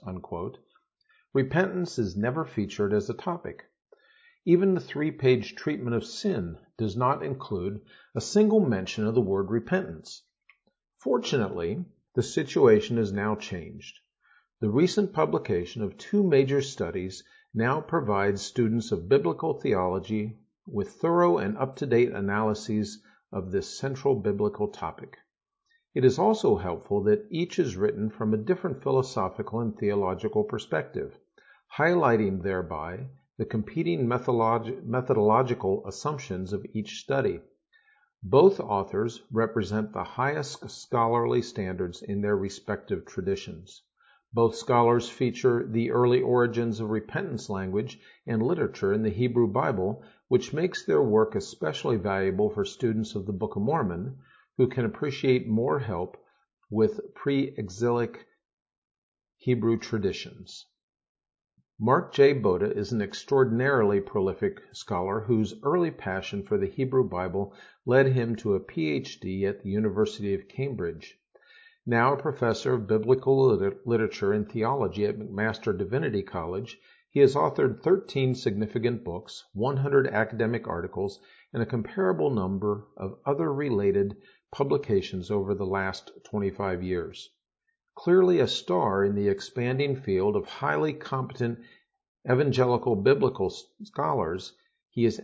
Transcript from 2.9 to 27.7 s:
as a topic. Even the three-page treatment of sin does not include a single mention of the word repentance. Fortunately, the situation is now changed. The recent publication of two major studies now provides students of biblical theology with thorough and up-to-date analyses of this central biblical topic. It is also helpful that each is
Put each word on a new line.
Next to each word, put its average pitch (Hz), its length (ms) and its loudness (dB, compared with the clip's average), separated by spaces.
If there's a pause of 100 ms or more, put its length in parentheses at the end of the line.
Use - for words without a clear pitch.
as 104 160 0
a - 20 -4
topic. - 520 -8 (800)
Even 185 300 6
the 170 80 0
three-page 131 720 0
treatment 123 420 -4
of 110 80 0
sin 98 540 -4 (220)
does 107 180 -2
not 127 240 2
include 101 580 -6 (360)
a 113 60 -2
single 214 380 4
mention 107 460 0
of 113 80 -2
the 120 80 4
word 98 300 0
repentance. 117 720 -4 (720)
Fortunately, 127 880 -2 (300)
the 123 80 2
situation 120 720 4
is 104 160 0
now 104 220 0
changed. 85 640 -12 (640)
The 107 100 0
recent 180 420 2
publication 135 720 0
of 101 120 -6
two - 280 0
major 139 400 4
studies 92 600 -6 (340)
now 123 220 2
provides 104 600 0
students 113 500 0
of 87 160 -4
biblical 147 540 2
theology 101 760 -2 (300)
with 104 280 -4
thorough 170 420 2
and 101 200 -2
up-to-date 131 540 0
analyses 104 920 -2 (300)
of 95 180 -6
this 95 300 -4
central 135 340 0
biblical 104 540 -2
topic. - 480 -10 (800)
It 131 100 -2
is 127 160 6
also 196 380 4
helpful 92 460 -4
that 104 260 4
each 175 280 -4
is 131 200 0